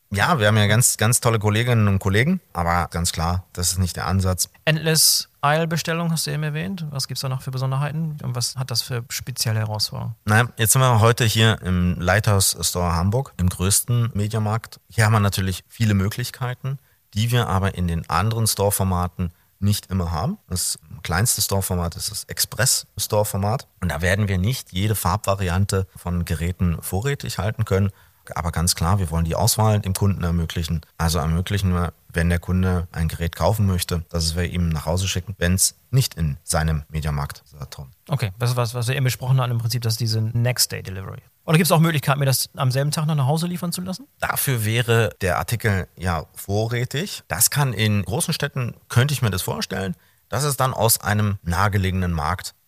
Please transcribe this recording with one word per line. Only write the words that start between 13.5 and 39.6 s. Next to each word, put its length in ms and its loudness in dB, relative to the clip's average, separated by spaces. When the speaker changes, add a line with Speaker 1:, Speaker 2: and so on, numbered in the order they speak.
Speaker 1:
Mediamarkt. 720 -4
Hier 180 2
haben 80 4
wir 60 4
natürlich 480 0
viele 260 0
Möglichkeiten, 880 -4
die 180 -2
wir 160 2
aber 280 0
in 120 -2
den 220 -4
anderen 380 0
Store-Formaten 840 0
nicht 260 0
immer 240 -2
haben. 260 -2
Das 320 -4
kleinste 380 0
Store-Format 560 -2
ist 140 -6
das 120 -8
Express-Store-Format. 1400 -2
Und 100 -4
da 100 -4
werden 260 2
wir 100 0
nicht 340 -2
jede 240 0
Farbvariante 1000 0
von 300 -2
Geräten 560 -2
vorrätig 580 -4
halten 260 -2
können. 260 2
Aber 160 -2
ganz 240 0
klar, 240 2
wir 100 -2
wollen 160 0
die 100 -2
Auswahl 440 2
dem 140 -2
Kunden 300 0
ermöglichen. 580 -2
Also 220 0
ermöglichen 540 0
wir, 200 -2
wenn 160 2
der 100 2
Kunde 520 0
ein 160 -2
Gerät 280 -4
kaufen 300 2
möchte, 440 0
dass 260 -2
wir 100 0
ihm 240 0
nach 160 -2
Hause 220 0
schicken, 320 -6
wenn's 360 0
nicht 240 0
in 300 -4
seinem 460 0
Mediamarkt 560 -4
Saturn. 440 -16
Speaker 2:
Okay, 300 -4
das 140 -2
ist 40 -4
was, 200 -2
was 120 -4
wir 80 0
eben 80 0
besprochen 380 2
haben, 100 0
im 60 0
Prinzip, 240 -2